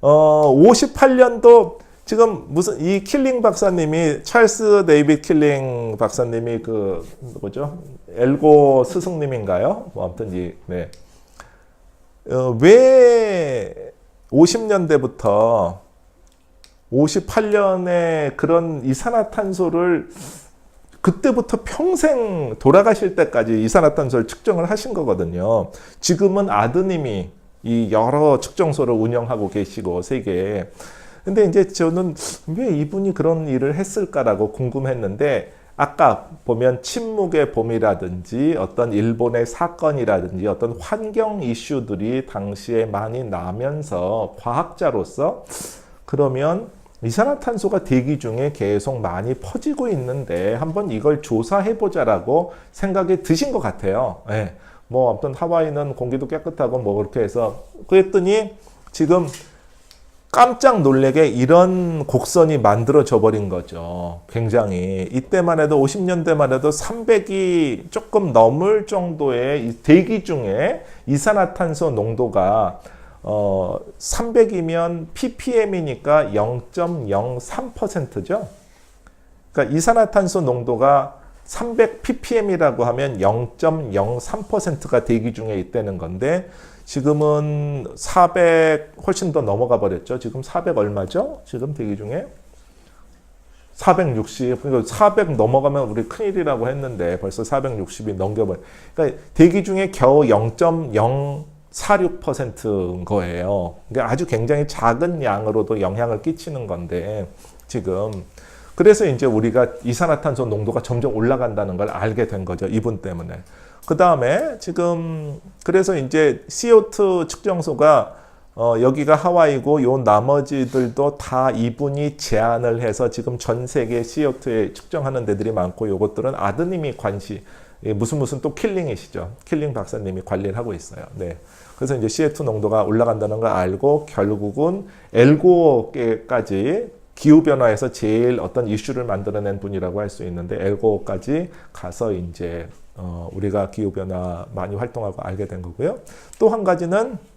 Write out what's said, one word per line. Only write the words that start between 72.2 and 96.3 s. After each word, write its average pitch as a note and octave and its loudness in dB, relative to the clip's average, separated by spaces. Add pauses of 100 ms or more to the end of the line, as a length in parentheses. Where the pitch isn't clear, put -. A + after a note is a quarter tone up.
어, F#2+ -2 (220)
삼백이면 E3+ -2
피피엠이니까 F3 0
영점영삼 B2 -4
퍼센트죠. F#3 -6 (1040)
그러니까 C#3+ 0
이산화탄소 G#3 2
농도가 B2+ 2 (260)
삼백 A3+ -2
피피엠이라고 F3 0
하면 B2 -2
영점영삼 A#2+ -2
퍼센트가 D3+ -2
대기 A#2 0
중에 A2 -6
있다는 G2 -6
건데 B2 -4 (360)
지금은 D3 -2
사백 E3 2 (120)
훨씬 F#3 -2
더 D3 0
넘어가 A2+ 0
버렸죠. G2 -4
지금 B2 -10
사백 F3 -4
얼마죠? G#2 -4
지금 C3 -8
대기 G#2+ -6
중에? A2+ -8 (1500)
사백육십. B2 0
그러니까 C3 -2
사백 G3+ 2
넘어가면 C3+ 2
우리 A2 -6
큰일이라고 D#3 -4